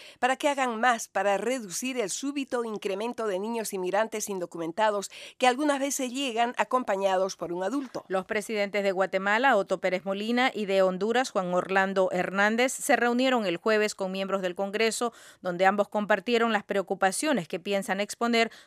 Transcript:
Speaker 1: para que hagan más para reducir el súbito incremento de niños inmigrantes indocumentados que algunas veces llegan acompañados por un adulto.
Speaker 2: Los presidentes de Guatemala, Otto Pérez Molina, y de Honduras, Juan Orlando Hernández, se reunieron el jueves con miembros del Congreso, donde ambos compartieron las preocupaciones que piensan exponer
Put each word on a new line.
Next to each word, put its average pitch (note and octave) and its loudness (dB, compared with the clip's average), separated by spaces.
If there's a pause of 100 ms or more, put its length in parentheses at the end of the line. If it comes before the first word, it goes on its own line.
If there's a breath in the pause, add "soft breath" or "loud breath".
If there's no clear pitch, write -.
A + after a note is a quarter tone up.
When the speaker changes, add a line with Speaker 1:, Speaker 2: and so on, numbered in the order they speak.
(180 loud breath)
Speaker 1:
para B3+ 2
que D4 0
hagan B3+ 0
más A#3 2
para G3 0
reducir A#3+ -4
el G#3+ -2
súbito C4+ -4
incremento G#3+ -4
de F#3 0
niños A3 -4
inmigrantes G3+ -2
indocumentados F#3+ -2 (280 loud breath)
que B3+ 4
algunas C#4 2
veces C4+ -4
llegan A#3+ -2
acompañados G3 0
por E3+ -8
un F3+ -4
adulto. A#3+ -6
Speaker 2:
Los F#3 -2
presidentes G#3 -2
de G3 2
Guatemala, G3 2
Otto F#3+ 2
Pérez F3+ 0
Molina, A3 0
y G#3+ -4
de F#3+ 2
Honduras, G3+ 2
Juan F3+ -2
Orlando F#3+ 2
Hernández, G3+ 2
se - 0
reunieron A#3+ 2
el E3+ 0
jueves G#3+ 2
con F#3+ -4
miembros F#3+ -2
del F3+ -2
Congreso, G#3+ 0 (280 loud breath)
donde F3+ 2
ambos G3+ 2
compartieron G#3+ 2
las G3+ 0
preocupaciones G3 0
que F#3 -6
piensan G3 -2
exponer A3+ 0 (180 loud breath)